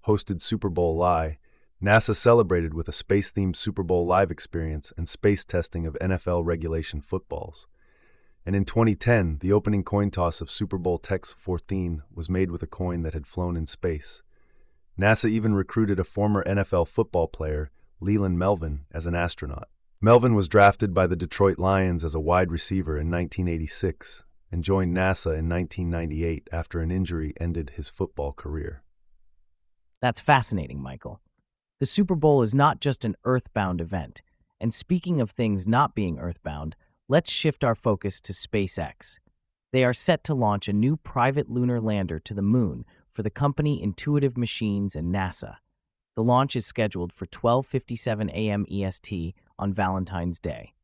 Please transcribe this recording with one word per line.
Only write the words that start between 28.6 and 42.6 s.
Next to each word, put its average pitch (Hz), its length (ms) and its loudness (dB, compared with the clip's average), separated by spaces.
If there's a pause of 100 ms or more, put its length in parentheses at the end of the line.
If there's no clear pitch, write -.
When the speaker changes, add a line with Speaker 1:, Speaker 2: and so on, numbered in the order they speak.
Speaker 2:
That's 123 180 -2
fascinating, 82 640 2
Michael. - 400 -12 (580)
The 139 80 0
Super 190 280 2
Bowl 147 260 6
is 110 120 2
not 143 280 4
just 135 240 -2
an 104 180 -2
earthbound 104 560 0
event. 85 420 -6 (380)
And 113 140 -2
speaking 175 480 0
of 110 100 -2
things 104 360 0
not 123 280 2
being 90 240 -2
earthbound, 80 560 -8 (340)
let's 156 220 2
shift - 320 0
our 113 100 2
focus 104 480 -2
to - 100 -10
SpaceX. - 840 -4 (540)
They 131 120 4
are 123 80 4
set - 340 2
to 151 100 0
launch 104 320 0
a 101 60 -2
new 127 240 2
private 135 520 0
lunar 123 320 0
lander 95 380 -2
to - 160 -10
the 101 80 -2
moon 104 420 2 (240)